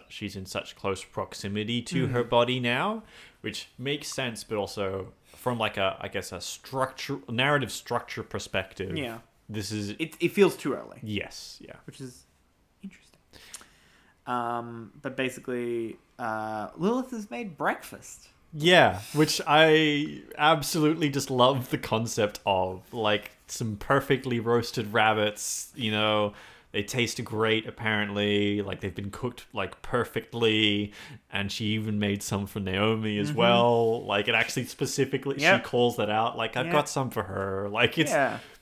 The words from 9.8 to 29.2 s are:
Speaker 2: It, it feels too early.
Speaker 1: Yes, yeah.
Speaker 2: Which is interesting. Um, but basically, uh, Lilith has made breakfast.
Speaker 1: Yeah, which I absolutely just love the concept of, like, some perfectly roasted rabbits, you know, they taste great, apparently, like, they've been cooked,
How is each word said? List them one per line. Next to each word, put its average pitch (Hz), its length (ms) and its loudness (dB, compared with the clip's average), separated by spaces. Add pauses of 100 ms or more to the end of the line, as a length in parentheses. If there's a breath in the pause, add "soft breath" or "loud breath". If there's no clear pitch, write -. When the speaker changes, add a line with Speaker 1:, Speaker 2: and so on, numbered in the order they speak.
Speaker 2:
It, 160 220 -6
it 170 120 4
feels 196 220 6
too 135 200 -4
early. 60 280 -10
Speaker 1:
Yes, - 640 -8
yeah. - 120 -18 (100)
Speaker 2:
Which - 120 -18
is 127 280 -14 (560)
interesting. - 360 -20 (1080 loud breath)
Um, 120 760 -4
but 127 160 -8
basically, 120 800 -4 (220)
uh, 110 580 -4
Lilith 247 360 -2
has 214 180 -10
made 233 260 -10
breakfast. - 720 -6 (240)
Speaker 1:
Yeah, 147 480 6 (120)
which 147 340 4
I 151 760 6 (140)
absolutely 151 720 4
just 135 200 -2
love 127 400 4
the 147 80 -2
concept 113 680 0
of, 92 460 0
like, 107 400 0 (140)
some 110 300 -6
perfectly 131 640 0
roasted 113 520 0
rabbits, 107 840 2
you 110 160 -4
know, 107 420 2 (400 loud breath)
they 104 100 -2
taste 117 420 -2
great, 110 420 0
apparently, 104 960 0
like, 98 180 -8
they've 98 140 -6
been 101 160 -8
cooked, - 440 -8